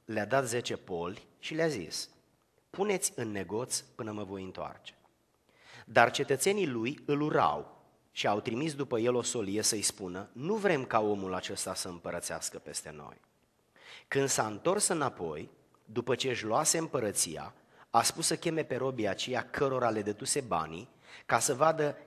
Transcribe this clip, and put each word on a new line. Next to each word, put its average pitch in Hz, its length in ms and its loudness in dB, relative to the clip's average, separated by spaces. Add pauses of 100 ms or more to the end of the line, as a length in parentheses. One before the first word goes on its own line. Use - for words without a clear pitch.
le-a 107 220 -2
dat 131 200 4
zece 117 300 -2
poli 85 500 -6 (120)
și - 160 -10
le-a 160 140 2
zis: 104 400 -6 (640)
'Puneți 190 460 0
în 117 140 -4
negoț 104 480 -4
până - 340 -8
mă 104 120 -8
voi 95 180 -8
întoarce.' 85 500 -12 (1000)
Dar 120 200 8
cetățenii 160 560 2
lui 123 400 -2
îl 143 140 2
urau 117 560 2 (340)
și - 160 -4
au 107 140 4
trimis 131 340 -2
după 135 240 -2
el 120 160 4
o 120 80 2
solie 107 400 -2
să-i 104 200 0
spună: 95 500 -4
'Nu 160 220 -4
vrem 190 300 2
ca 117 160 4
omul 101 340 0
acesta 92 400 -6
să - 140 -6
împărățească 85 680 -6
peste 78 380 -10
noi.' 73 240 -16 (880)
Când 139 200 2
s-a 127 180 2
întors 165 400 0
înapoi, 98 640 -2 (340)
după 117 300 -2
ce 127 140 0
își 110 160 -2
luase 139 340 2
împărăția, 101 760 -2 (360)
a 117 120 6
spus 160 240 0
să 165 100 2
cheme 160 280 0
pe 131 120 -2
robii 123 320 0
aceia 113 420 -2
cărora 127 400 2
le 110 120 0
dăduse 107 380 -2
banii, 85 480 -4 (380)
ca 120 120 4
să 131 160 2
vadă 151 420 4 (100)